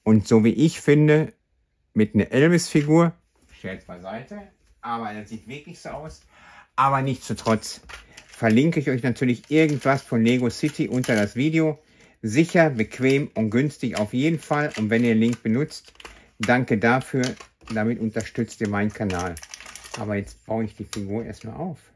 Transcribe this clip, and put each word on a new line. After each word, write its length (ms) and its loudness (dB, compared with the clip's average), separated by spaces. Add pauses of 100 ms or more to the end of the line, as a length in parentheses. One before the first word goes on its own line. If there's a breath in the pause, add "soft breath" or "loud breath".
Und 260 4
so 160 6
wie 100 4
ich 280 2
finde, 520 4 (600)
mit 220 2
einer 160 2
Elvis-Figur, 800 4 (480)
Scherz 240 -12
beiseite, 560 -14 (400)
aber 300 -8
er 160 -14
sieht 200 -16
wirklich 320 -16
so 100 -16
aus. 320 -14 (540 loud breath)
Aber 280 2
nichtsdestotrotz 800 -4 (440 loud breath)
verlinke 540 2
ich 100 -2
euch 140 -2
natürlich 480 -2
irgendwas 500 2
von 220 -2
Lego 260 2
City 380 -4
unter 280 -2
das 200 0
Video. 420 0 (460 soft breath)
Sicher, 480 2
bequem 640 0
und 160 -2
günstig 480 -2
auf 120 -4
jeden 280 0
Fall. 380 -4
Und 120 -2
wenn 140 2
ihr 100 2
den 80 4
Link 220 0
benutzt, 500 -4 (460 loud breath)
danke 400 0
dafür. 560 0 (360)
Damit 280 -2
unterstützt 640 -6
ihr 80 -2
meinen 220 -2
Kanal. 440 -4 (640)
Aber 160 -6
jetzt 320 -8
baue 160 -2
ich 120 -8
die 100 -10
Figur 380 -8
erstmal 340 -14
auf. 200 -8 (180)